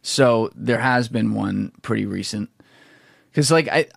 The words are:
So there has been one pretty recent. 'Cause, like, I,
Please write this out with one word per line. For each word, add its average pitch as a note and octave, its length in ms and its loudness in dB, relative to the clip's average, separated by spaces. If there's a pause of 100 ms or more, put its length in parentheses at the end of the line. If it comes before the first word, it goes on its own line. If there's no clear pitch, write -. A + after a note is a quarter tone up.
So A#2+ 520 2
there A#2+ 240 -2
has B2 300 2
been A2 260 -2
one G2+ 380 -4 (100)
pretty G#2+ 240 -2
recent. G2+ 420 -6 (880)
'Cause, D3 160 2
like, D#3+ 180 4
I, D#3+ 180 0 (100)